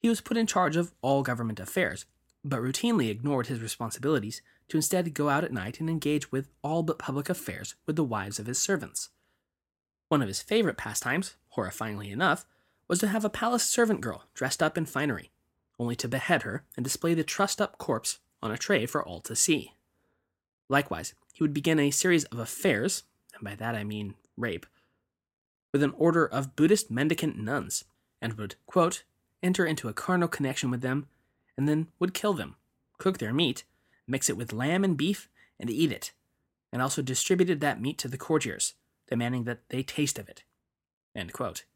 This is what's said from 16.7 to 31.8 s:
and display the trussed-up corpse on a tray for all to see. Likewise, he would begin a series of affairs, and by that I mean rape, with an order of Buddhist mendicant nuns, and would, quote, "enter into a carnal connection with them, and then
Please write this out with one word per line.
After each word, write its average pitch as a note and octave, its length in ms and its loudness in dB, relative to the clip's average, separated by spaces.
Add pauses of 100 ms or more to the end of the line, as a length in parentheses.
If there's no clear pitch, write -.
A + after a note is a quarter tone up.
and B2 80 -2
display E3+ 280 0
the D#3+ 120 2
trussed-up - 520 -2
corpse - 420 -4 (220)
on A2 80 -4
a A2 80 -4
tray C3 280 2
for - 180 -2
all E2+ 160 -10
to - 160 -10
see. C#3+ 380 2 (960)
Likewise, C3+ 440 0 (200)
he - 100 -2
would D3 100 2
begin D#3 240 2
a C#3+ 140 4
series E3+ 340 4
of A#2+ 140 -10
affairs, A#2 640 0 (300)
and - 100 -16
by G2+ 120 -10
that A2 200 -4
I G#2 80 -4
mean G#2 320 -6 (220)
rape, A2 280 -4 (1080)
with C#3+ 100 4
an C#3 140 2
order E3 280 6
of C3+ 300 -2
Buddhist F3 340 4
mendicant D#3 480 0
nuns, G#2+ 460 -4 (380)
and A#2 140 -4
would, G#2+ 200 -8 (100)
quote, F3+ 380 2 (400)
"enter F#3 220 4
into D3+ 240 -2
a G#2+ 40 -8
carnal F3 360 2
connection C3 420 -2
with B2 80 -2
them, C3 300 -2 (480)
and C#3 100 2
then D#3 320 2